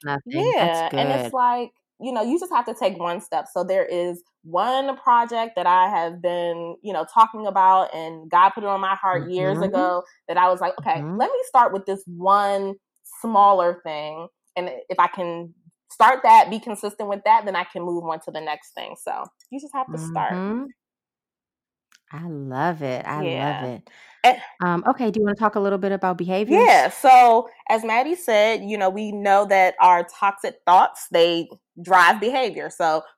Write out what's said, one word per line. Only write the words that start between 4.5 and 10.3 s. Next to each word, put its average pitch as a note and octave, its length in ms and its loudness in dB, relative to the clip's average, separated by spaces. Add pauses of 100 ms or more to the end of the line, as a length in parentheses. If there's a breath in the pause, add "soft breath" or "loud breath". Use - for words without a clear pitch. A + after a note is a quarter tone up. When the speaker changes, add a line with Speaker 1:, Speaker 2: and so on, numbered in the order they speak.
Speaker 2:
project A#3 580 0
that F3+ 120 -2
I F#3 220 4
have E3+ 320 -4
been, F3 600 -4
you G3+ 100 -12
know, D#3+ 220 -4
talking A3 340 2
about, F#3+ 460 4
and D#3+ 360 -12
God F3+ 220 6
put G#3+ 120 -10
it G3+ 60 -4
on G3 120 -2
my G3 140 -2
heart F#3 340 -4
years F#3 280 -2
Speaker 1:
Mm-hmm. F3+ 80 -2
Speaker 2:
ago F#3 380 -2 (240 soft breath)
that E3 100 -2